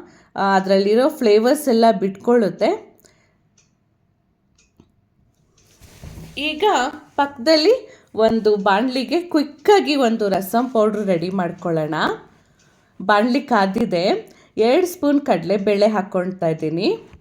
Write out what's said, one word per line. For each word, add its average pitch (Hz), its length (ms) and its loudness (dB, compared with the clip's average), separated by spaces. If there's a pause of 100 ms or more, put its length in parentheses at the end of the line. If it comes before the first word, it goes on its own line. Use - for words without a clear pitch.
(380)
ಆ, 196 180 0
ಅದರಲ್ಲಿರೋ 196 540 2
ಫ್ಲೇವರ್ಸ್ 247 600 2
ಎಲ್ಲ 226 160 4 (160)
ಬಿಟ್ಕೊಳ್ಳುತ್ತೆ. 220 1000 -2 (3500)
ಈಗ 302 260 -6 (520)
ಪಕ್ಕದಲ್ಲಿ 302 880 0 (100)
ಒಂದು 214 420 2
ಬಾಣಲಿಗೆ 247 640 0
ಕ್ವಿಕ್ಕಾಗಿ 302 760 0
ಒಂದು 226 320 0
ರಸಂ 208 420 -2
ಪೌಡ್ರ್ 214 360 0
ರೆಡಿ 180 240 -2
ಮಾಡ್ಕೊಳ್ಳೋಣ. 170 640 -4 (1080)
ಬಾಣಲಿ 214 380 2
ಕಾದಿದೆ, 202 920 -2 (220)
ಎರಡು 269 300 2
ಸ್ಪೂನ್ 294 340 0
ಕಡಲೆಬೇಳೆ 202 680 0
ಹಾಕ್ಕೊಳ್ತಾ 185 600 -2
ಇದ್ದೀನಿ, 165 500 -4 (220)